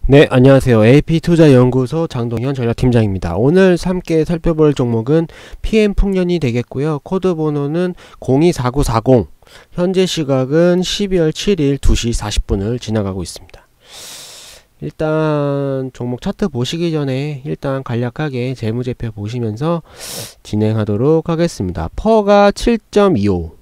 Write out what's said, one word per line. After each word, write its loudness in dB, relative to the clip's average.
네, 6
안녕하세요. 6
에이피 4
투자연구소 4
장동현 -6
전략팀장입니다. 0
오늘 4
함께 -2
살펴볼 0
종목은 0
피엠 0
풍년이 0
되겠고요. -4
코드 -2
번호는 -4
공이 2
사구 -2
사공. 2
현재 0
시각은 0
십이월 -2
칠 -2
일 0
두 4
시 -2
사십 -6
분을 -4
지나가고 -4
있습니다. -14
일단 -2
종목 -8
차트 -4
보시기 -4
전에 -4
일단 -6
간략하게 -6
재무제표 -6
보시면서 -6
진행하도록 0
하겠습니다. -4
퍼가 4
칠 0
점 4
이오. -2